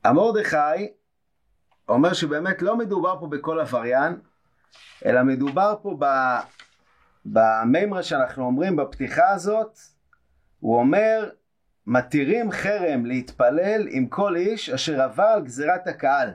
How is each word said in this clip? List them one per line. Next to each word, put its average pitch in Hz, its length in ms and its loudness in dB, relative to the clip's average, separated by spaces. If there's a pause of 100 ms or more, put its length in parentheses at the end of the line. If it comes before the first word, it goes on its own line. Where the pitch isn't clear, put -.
המרדכי 170 800 2 (1000)
אומר 143 240 4
שבאמת 170 480 -4
לא 208 160 0
מדובר 185 420 -2
פה 170 80 -12
בכל 147 320 -4
עבריין, 127 600 -2 (840)
אלא 123 180 4
מדובר 139 580 2
פה 190 180 -8
ב-, 131 400 0 (880)
במימרה 113 760 2
שאנחנו 131 420 -4
אומרים 151 300 0
בפתיחה 151 540 0
הזאת, 208 500 -2 (800)
הוא 113 200 2
אומר, 208 500 2 (580)
"מתירים 147 640 0
חרם 180 540 -2
להתפלל 135 840 0
עם 131 180 -2
כל 196 280 -2
איש 202 340 -2
אשר 131 320 -2
עבר 131 220 0
על 214 180 4
גזירת 151 460 -4
הקהל." 139 480 0